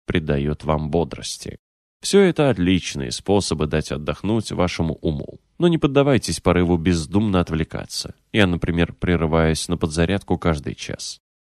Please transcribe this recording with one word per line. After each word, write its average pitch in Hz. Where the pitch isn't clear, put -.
придаёт 76
вам 76
бодрости. 69
Всё -
это 156
отличные 87
способы 82
дать 76
отдохнуть 78
вашему 85
уму. -
Но 170
не 165
поддавайтесь 135
порыву 87
бездумно 90
отвлекаться. -
Я, 104
например, 85
прерываюсь 80
на 87
подзарядку 85
каждый 73
час. -